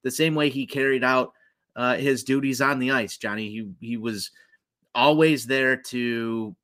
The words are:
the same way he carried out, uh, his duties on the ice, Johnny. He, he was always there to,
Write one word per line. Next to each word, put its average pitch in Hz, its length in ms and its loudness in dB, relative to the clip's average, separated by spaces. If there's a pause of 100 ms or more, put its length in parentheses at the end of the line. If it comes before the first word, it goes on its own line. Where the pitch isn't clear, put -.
the 127 80 -2
same 156 240 2
way 147 160 2
he 131 160 -4
carried 135 360 0
out, 127 300 2 (420)
uh, 123 220 0
his 135 260 0
duties 135 380 0
on 139 180 2
the 127 120 0
ice, 120 260 -2
Johnny. 107 320 -6
He, 107 220 -10 (100)
he 117 160 -6
was 107 340 -6 (640)
always 147 520 4
there 131 280 2
to, 117 880 -4